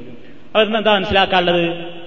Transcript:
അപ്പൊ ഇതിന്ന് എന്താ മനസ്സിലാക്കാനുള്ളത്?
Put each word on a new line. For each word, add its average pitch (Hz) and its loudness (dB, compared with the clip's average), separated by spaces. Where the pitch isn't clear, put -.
അപ്പൊ 208 2
ഇതിന്ന് 220 2
എന്താ 208 4
മനസ്സിലാക്കാനുള്ളത്? 180 0